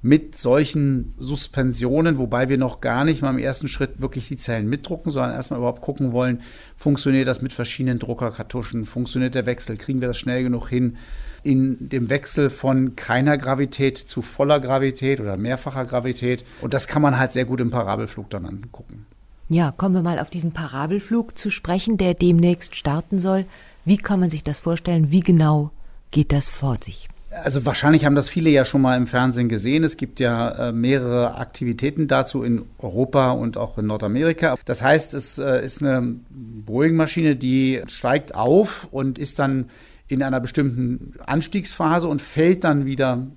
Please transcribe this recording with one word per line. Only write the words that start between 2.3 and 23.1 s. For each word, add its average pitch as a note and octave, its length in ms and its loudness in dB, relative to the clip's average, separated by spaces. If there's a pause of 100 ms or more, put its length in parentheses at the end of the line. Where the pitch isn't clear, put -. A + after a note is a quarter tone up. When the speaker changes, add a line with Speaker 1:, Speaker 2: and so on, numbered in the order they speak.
Speaker 1:
wir C3+ 80 2
noch B2+ 240 -2
gar B2 240 0
nicht D3+ 160 2
mal C#3 80 0
im C3 100 0
ersten C3 300 -4
Schritt - 320 -6
wirklich C3+ 280 -6
die C#3 100 -8
Zellen A2+ 320 -2
mitdrucken, D3+ 400 -4
sondern B2+ 220 -2
erstmal B2+ 260 -6
überhaupt B2 240 -2
gucken C#3 300 -2
wollen, B2 280 0 (360)
funktioniert C3+ 520 2
das B2 140 -2
mit C3 100 -6
verschiedenen B2 460 -4
Druckerkartuschen, A2+ 880 -6
funktioniert B2+ 480 -2
der B2+ 100 0
Wechsel, A#2+ 320 -4
kriegen C3 240 -4
wir B2 80 -2
das A#2+ 80 -4
schnell B2+ 260 -2
genug B2 280 -2
hin, B2 260 0 (460)
in C3 480 2
dem A#2+ 180 -2
Wechsel C#3+ 400 0
von C3 480 0
keiner C#3 400 2
Gravität C3+ 640 0
zu - 240 -8
voller C#3+ 380 2
Gravität C3 600 0
oder G2+ 160 -4
mehrfacher C3 480 -4
Gravität. B2 600 -2 (160)
Und - 120 -4
das C3+ 140 0
kann D3+ 160 2
man C3+ 160 4
halt C3 140 2
sehr B2+ 120 0
gut B2+ 160 -2
im A#2 100 0
Parabelflug A2 600 -4
dann F#2 160 -8
angucken. G2 600 -14 (460)
Speaker 2:
Ja, D#3+ 180 4
kommen F#3 240 0
wir F3+ 80 2
mal E3+ 160 0
auf - 120 -6
diesen E3 220 -4
Parabelflug F3 840 -4
zu G#3 140 -4
sprechen, F#3+ 480 -2
der F3+ 160 4
demnächst F3 600 4
starten E3 440 -2